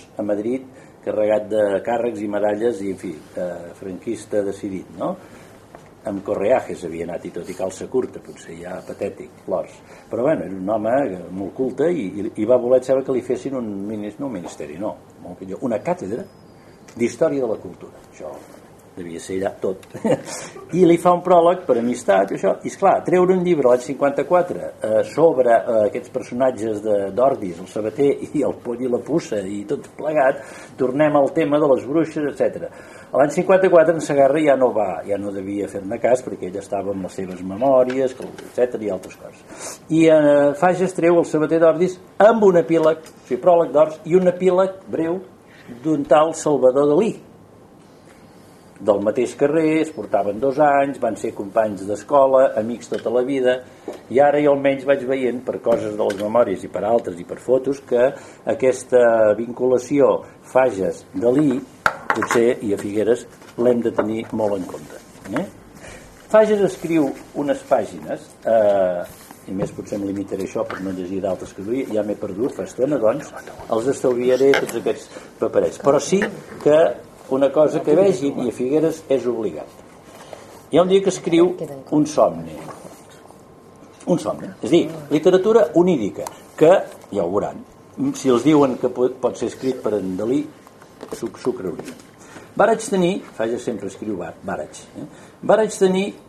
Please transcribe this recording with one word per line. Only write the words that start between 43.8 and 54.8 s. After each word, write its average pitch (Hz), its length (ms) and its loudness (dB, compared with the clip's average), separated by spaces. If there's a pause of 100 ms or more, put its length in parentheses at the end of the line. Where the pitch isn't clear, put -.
i 170 140 4
un 180 100 2
epíleg 185 600 0
breu 170 320 -4 (600)
d'un 147 240 0
tal 160 280 6
Salvador 139 520 4
Dalí, 185 260 2 (1600)
del 101 240 2
mateix 117 320 -2
carrer, 156 460 2
es 156 100 -4
portaven 101 480 -4
dos 135 240 0
anys, 139 400 2
van 110 160 -2
ser 110 160 -6
companys 104 520 -2
d'escola, 135 580 4 (140)
amics 113 340 -6
tota 110 180 -4
la 123 160 2
vida, 127 300 0 (520)
i 123 140 4
ara 147 160 4
jo 147 140 4
almenys 135 340 -2